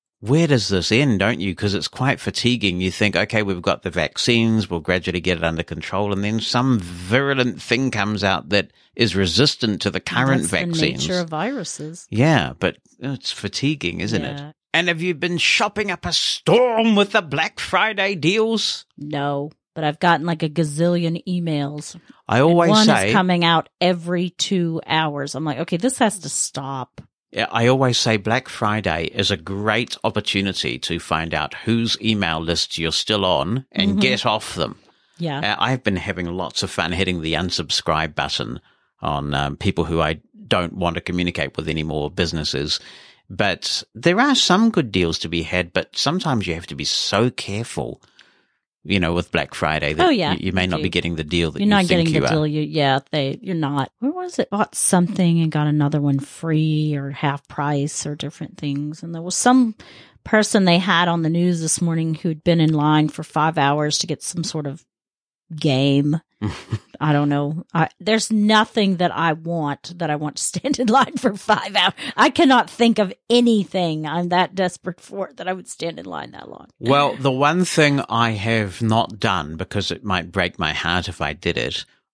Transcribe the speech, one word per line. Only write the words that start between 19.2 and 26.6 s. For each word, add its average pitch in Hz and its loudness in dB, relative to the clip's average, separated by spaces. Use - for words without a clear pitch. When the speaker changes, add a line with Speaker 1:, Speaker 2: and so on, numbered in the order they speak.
Speaker 2:
but 160 -4
I've 151 -2
gotten, 170 2
like, 165 -2
a 160 0
gazillion 165 0
emails. 151 -4
Speaker 1:
I 117 4
always 170 6
Speaker 2:
And 214 6
one 214 6
Speaker 1:
say 104 4
Speaker 2:
is 117 4
coming 180 2
out 165 2
every 175 0
two 170 -2
hours. 147 -2
I'm 156 -4
like, 139 -4
"Okay, 170 -2
this 247 -2
has 220 2
to 147 -10
stop." 135 -6